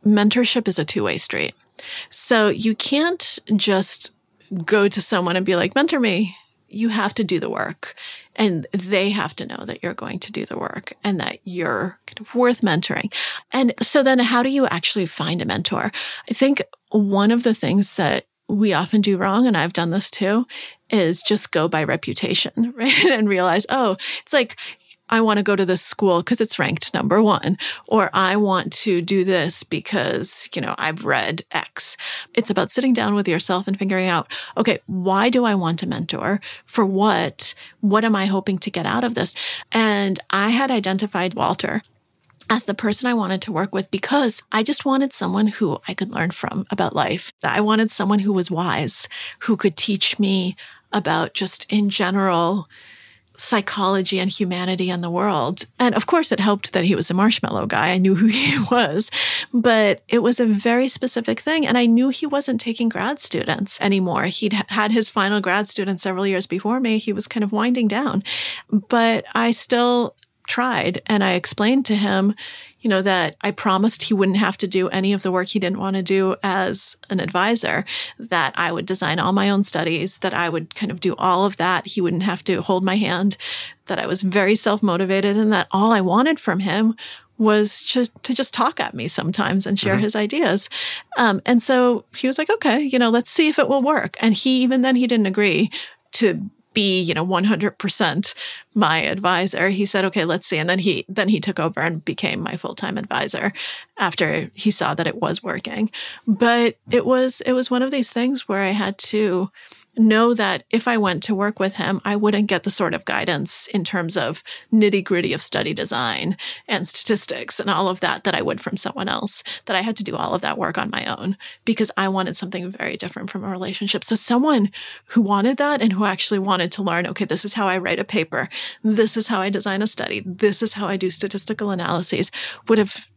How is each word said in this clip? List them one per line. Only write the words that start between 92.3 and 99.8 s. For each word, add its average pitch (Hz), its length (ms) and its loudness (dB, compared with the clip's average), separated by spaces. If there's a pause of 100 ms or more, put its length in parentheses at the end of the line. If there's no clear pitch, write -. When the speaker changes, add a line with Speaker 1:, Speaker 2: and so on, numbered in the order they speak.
Speaker 1:
like, 311 140 -2
"Okay, 302 320 4
you 262 160 2
know, 240 120 6
let's 240 200 2
see 311 180 4
if 302 100 2
it 285 100 4
will 277 140 2
work." 285 380 0
And 220 140 4
he, 262 280 2
even 254 200 4
then, 262 140 4
he 247 100 4
didn't 226 200 4
agree 190 440 2 (420)
to 196 380 0 (240)
be, 196 260 2
you 170 140 0
know, 156 100 0
one 185 200 0
hundred 208 340 0
percent 190 560 0 (400)
my 165 240 4
advisor. 185 720 0
He 196 160 0